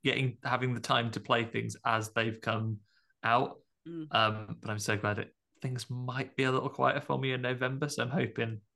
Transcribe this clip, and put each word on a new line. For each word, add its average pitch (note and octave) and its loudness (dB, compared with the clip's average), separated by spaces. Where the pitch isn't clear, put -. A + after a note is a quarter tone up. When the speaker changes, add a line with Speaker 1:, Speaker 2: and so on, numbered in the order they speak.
Speaker 1:
getting, C3 2
having B2+ 0
the A#2 -2
time A#2 0
to - -6
play A#2 2
things A2+ -4
as A2 0
they've A2+ 0
come A2 -2
out. A#2+ 2
Speaker 2:
Mm. D#3+ -8
Speaker 1:
Um, G#2+ 2
but A2 -4
I'm G#2 -4
so G#2+ 0
glad G#2 0
it, - -8
things B2+ -4
might B2+ -6
be C3+ 4
a B2+ 4
little C3 2
quieter C3 2
for C#3 -2
me C3 0
in B2+ -2
November. B2+ 0
So A#2+ -2
I'm A#2+ -2
hoping A#2+ -2